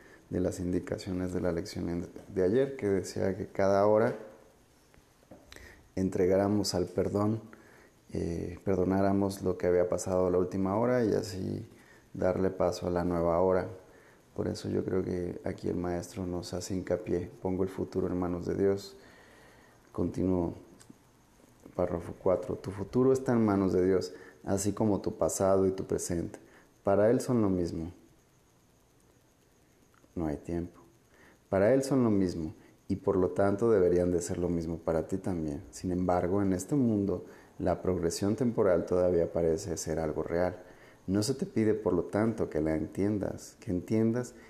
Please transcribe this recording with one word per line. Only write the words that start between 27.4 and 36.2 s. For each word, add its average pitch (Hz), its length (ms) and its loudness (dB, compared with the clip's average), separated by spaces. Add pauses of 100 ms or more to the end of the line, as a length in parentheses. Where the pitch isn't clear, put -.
lo 98 80 2
mismo. 87 420 -2 (2250)
No 82 120 -2
hay 73 100 -2
tiempo. 85 420 -6 (680)
Para 101 240 4
Él 135 100 4
son 135 200 2
lo 113 80 4
mismo, 85 420 0 (340)
y 95 100 -2
por 98 200 2
lo 90 140 4
tanto 101 400 2
deberían 87 400 4
de 87 100 2
ser 92 160 -4
lo 87 100 0
mismo 85 300 -2
para 82 300 -2
ti 95 100 -4
también. 82 540 -4
Sin 92 200 -6
embargo, 90 520 0